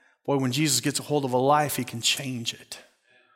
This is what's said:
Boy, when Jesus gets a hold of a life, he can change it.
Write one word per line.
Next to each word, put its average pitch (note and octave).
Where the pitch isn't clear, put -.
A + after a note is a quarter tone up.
Boy, C#3
when C3
Jesus C#3+
gets C#3+
a -
hold D3
of B2+
a B2+
life, C#3+
he B2
can A#2
change B2+
it. -